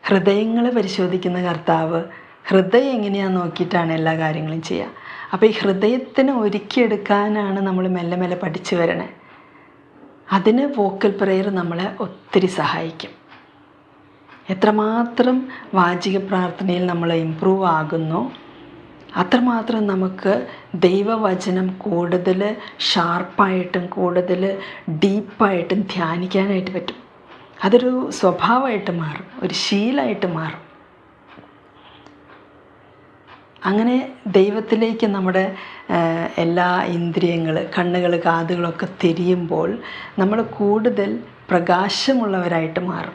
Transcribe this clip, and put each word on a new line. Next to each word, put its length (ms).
ഹൃദയങ്ങളെ 640
പരിശോധിക്കുന്ന 720
കർത്താവ് 600
ഹൃദയം 440
എങ്ങനെയാന്ന് 500
നോക്കിയിട്ടാണ് 520
എല്ലാ 240
കാര്യങ്ങളും 440
ചെയ്യുക. 260
അപ്പോൾ 120
ഈ 60
ഹൃദയത്തിനെ 840
ഒരുക്കിയെടുക്കാനാണ് 1200
നമ്മൾ 280
മെല്ലെ 300
മെല്ലെ 260
പഠിച്ചു 320
വരണേ. 340
അതിന് 440
വോക്കൽ 440
പ്രെയർ 280
നമ്മളെ 500
ഒത്തിരി 460
സഹായിക്കും. 640
എത്രമാത്രം 1000
വാചിക 440
പ്രാർത്ഥനയിൽ 680
നമ്മൾ 280
ഇമ്പ്രൂവ് 520
ആകുന്നോ, 680
അത്രമാത്രം 720
നമുക്ക് 600
ദൈവവചനം 1000
കൂടുതൽ 760
ഷാർപ്പായിട്ടും 1080
കൂടുതൽ 720
ഡീപ്പായിട്ടും 800
ധ്യാനിക്കാനായിട്ട് 880
പറ്റും. 240
അതൊരു 460
സ്വഭാവമായിട്ട് 840
മാറും, 340
ഒരു 100
ശീലമായിട്ട് 720
മാറും. 420
അങ്ങനെ 460
ദൈവത്തിലേക്ക് 800
നമ്മുടെ, 480
ഏഹ്, 480
എല്ലാ 460
ഇന്ദ്രിയങ്ങൾ, 840
കണ്ണുകൾ, 460
കാതുകളൊക്കെ 640
തിരിയുമ്പോൾ 760
നമ്മൾ 220
കൂടുതൽ 800
പ്രകാശമുള്ളവരായിട്ട് 1300
മാറും 360